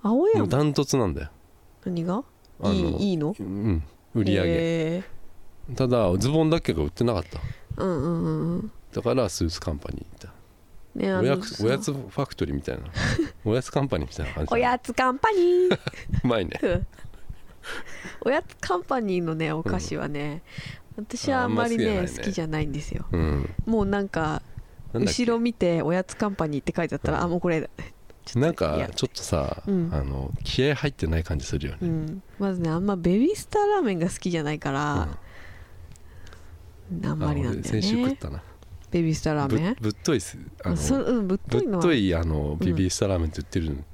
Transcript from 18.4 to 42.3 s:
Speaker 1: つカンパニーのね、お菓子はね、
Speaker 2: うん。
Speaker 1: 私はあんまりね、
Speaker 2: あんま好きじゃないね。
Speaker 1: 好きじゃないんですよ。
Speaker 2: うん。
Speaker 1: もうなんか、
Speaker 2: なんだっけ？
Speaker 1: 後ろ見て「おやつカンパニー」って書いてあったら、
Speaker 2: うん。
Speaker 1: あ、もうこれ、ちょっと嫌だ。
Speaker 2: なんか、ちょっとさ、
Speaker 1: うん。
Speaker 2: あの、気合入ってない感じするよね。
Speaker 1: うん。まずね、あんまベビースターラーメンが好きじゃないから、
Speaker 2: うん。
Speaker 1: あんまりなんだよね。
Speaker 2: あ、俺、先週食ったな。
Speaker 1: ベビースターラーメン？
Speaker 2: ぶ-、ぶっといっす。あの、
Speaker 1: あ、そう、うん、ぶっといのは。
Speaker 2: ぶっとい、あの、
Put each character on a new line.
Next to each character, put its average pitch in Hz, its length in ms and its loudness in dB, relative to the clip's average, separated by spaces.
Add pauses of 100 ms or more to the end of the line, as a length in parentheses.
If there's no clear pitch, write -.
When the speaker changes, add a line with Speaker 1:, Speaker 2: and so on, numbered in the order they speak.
Speaker 1:
つ - 140 -14
カ - 200 -2
ン 349 80 -2
パ 262 160 0
ニ 190 200 0
ー - 20 0
の 160 120 0
ね、 160 180 0
お 156 100 -2
菓 180 180 0
子 151 160 -6
は 147 120 -4
ね、 147 340 -4 (540)
Speaker 2:
う 214 60 -10
ん。 - 20 -8
Speaker 1:
私 - 280 -4
は 262 100 2
あ 247 40 0
ん 226 80 0
ま 233 140 2
り 233 80 0
ね、 220 220 2
Speaker 2:
あ 180 40 2
ん - 20 2
ま - 60 -4
好 - 60 -10
き - 0 -
じ - 0 -
ゃ - 0 -
な - 0 -
い - 0 -
ね。 - 0 -
Speaker 1:
好 - 140 -2
き - 20 -4
じ 180 100 -2
ゃ 160 40 -2
な 156 140 -2
い 151 60 0
ん 143 60 -4
で 147 80 -4
す - 120 -8
よ。 - 200 -4
Speaker 2:
う 87 60 2
ん。 73 320 2 (160)
Speaker 1:
も 226 160 4
う 196 40 4
な 202 140 2
ん 196 80 -2
か、 156 320 -2 (540)
Speaker 2:
な 117 60 2
ん - 40 4
だ 95 60 2
っ - 40 0
け？ 240 100 2
Speaker 1:
後 233 100 2
ろ 233 40 2
見 233 140 2
て 170 300 2
「お 160 100 2
や 185 100 2
つ - 140 -8
カ 214 120 0
ン 196 60 -2
パ 160 120 0
ニ 147 120 -2
ー」 - 40 -4
っ - 20 -20
て 180 100 0
書 170 80 0
い 160 60 0
て - 60 -4
あ 143 40 -4
っ - 40 -6
た 165 100 0
ら、 160 60 2
Speaker 2:
う - 40 2
ん。 - 20 2
Speaker 1:
あ、 175 40 0
も 170 80 0
う 175 40 2
こ 180 100 2
れ、 160 180 0 (560)
ち - 140 -2
ょ - 20 4
っ - 0 -
と - 0 -
嫌 - 0 -
だ。 143 60 6
Speaker 2:
な 165 60 2
ん - 20 -2
か、 78 400 2
ち - 100 -2
ょ 127 80 0
っ - 20 -20
と - 80 -10
さ、 - 440 0
Speaker 1:
う - 40 -2
ん。 175 220 2
Speaker 2:
あ 71 100 2
の、 67 300 -4 (120)
気 135 260 2
合 147 40 2
入 143 160 -2
っ - 40 -12
て - 140 -2
な 80 100 2
い 80 60 0
感 80 140 -2
じ 69 60 -6
す - 140 -2
る 71 80 -4
よ 65 80 -4
ね。 - 80 -14
Speaker 1:
う 175 40 -2
ん。 165 360 -4 (160)
ま 196 160 0
ず 180 80 -4
ね、 165 80 0
あ 160 80 0
ん 190 80 0
ま 202 100 2
ベ 175 220 4
ビ 294 140 4
ー 415 40 0
ス - 120 -8
タ 427 100 2
ー 415 80 4
ラ 415 140 4
ー - 20 2
メ 220 100 2
ン 180 60 -2
が 165 100 2
好 185 100 -6
き 185 120 -2
じ 170 80 0
ゃ 156 40 0
な 147 120 0
い 151 40 -6
か 143 140 -2
ら、 139 460 0 (1700)
Speaker 2:
う 180 40 -6
ん。 170 120 -4
Speaker 1:
あ 143 60 0
ん 156 60 -2
ま 151 160 2
り - 80 0
な 123 80 0
ん - 20 0
だ - 60 -4
よ - 40 -6
ね。 - 60 -6
Speaker 2:
あ、 - 40 -2
俺、 107 100 2
先 - 0 -
週 220 200 2
食 262 120 2
っ - 20 -10
た - 140 -8
な。 69 120 -10 (460)
Speaker 1:
ベ - 140 2
ビ 160 80 4
ー 156 40 4
ス - 80 -6
タ 156 100 2
ー - 20 2
ラ 143 140 2
ー 135 40 2
メ 156 180 2
ン？ 247 40 0
Speaker 2:
ぶ-、 - 80 -12
ぶ 110 60 0
っ 104 40 0
と - 220 2
い 120 40 4
っ - 20 0
す。 - 180 -10 (260)
あ - 40 0
の、 175 60 2
Speaker 1:
あ、 - 20 0
そ 233 200 2
う、 269 60 0
う 233 200 2
ん、 196 40 0
ぶ 185 80 2
っ 208 40 -2
と - 200 0
い 392 80 2
の 226 60 2
は。 185 60 2
Speaker 2:
ぶ 170 100 4
っ - 20 8
と 160 40 6
い、 98 200 4
あ 82 80 2
の、 76 300 0